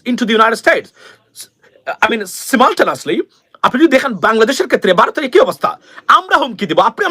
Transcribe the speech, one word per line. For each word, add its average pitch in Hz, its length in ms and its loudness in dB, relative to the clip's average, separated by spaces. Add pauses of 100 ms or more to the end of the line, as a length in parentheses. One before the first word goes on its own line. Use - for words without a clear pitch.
into 247 180 -2
the 226 120 0
United 220 240 2
States। 302 260 0 (1160)
I - 60 2
mean, 226 100 -4 (280)
simultaneously, 220 680 0 (480)
আপনি 202 160 0
যদি 320 140 4
দেখেন 262 160 0 (160)
বাংলাদেশের 226 440 0
ক্ষেত্রে 208 200 0 (100)
ভারতের 302 260 -2
একই - 200 4
অবস্থা। - 220 -4 (480)
আমরা 370 240 -2
হুমকি 214 280 -6
দিব, 160 100 2 (100)
আপনি 403 220 -4